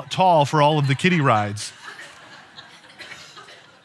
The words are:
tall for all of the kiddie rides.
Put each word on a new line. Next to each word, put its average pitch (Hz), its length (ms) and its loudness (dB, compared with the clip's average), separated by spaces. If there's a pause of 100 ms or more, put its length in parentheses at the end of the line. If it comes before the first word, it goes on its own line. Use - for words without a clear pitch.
(100)
tall 175 340 2
for 151 160 0
all 151 180 4
of 139 80 0
the 135 80 0
kiddie 180 280 0
rides. 107 500 -2 (2250)